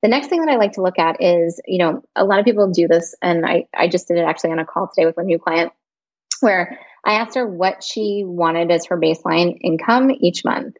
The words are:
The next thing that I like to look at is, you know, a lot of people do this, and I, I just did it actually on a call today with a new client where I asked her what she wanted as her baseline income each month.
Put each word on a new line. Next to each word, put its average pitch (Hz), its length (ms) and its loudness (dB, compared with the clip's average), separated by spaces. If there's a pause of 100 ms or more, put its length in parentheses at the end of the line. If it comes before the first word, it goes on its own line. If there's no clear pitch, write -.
The 214 60 2
next 277 200 2
thing 339 160 0
that 311 80 2
I 262 40 4
like 208 180 2
to 196 80 -6
look 180 160 0
at 165 240 0
is, 170 460 2
you 185 100 -2
know, 165 240 0 (140)
a - 80 2
lot 196 160 2
of 208 60 0
people 208 260 2
do 170 160 2
this, 170 340 2
and 170 240 0
I, 170 300 0
I - 120 0
just 180 200 -2
did 170 100 0
it 170 40 2
actually 160 300 -2
on 165 80 -4
a 156 60 -4
call 180 220 -6
today 170 180 0
with 165 120 0
a 170 60 -6
new 180 140 0
client 165 360 -2 (640)
where 185 400 0 (260)
I 214 100 2
asked 226 200 -4
her 247 100 -2
what 190 380 -2
she 202 420 -4
wanted 170 460 0
as 165 140 0
her 180 140 -2
baseline 165 640 0
income 240 480 2
each 175 340 0
month. - 360 -4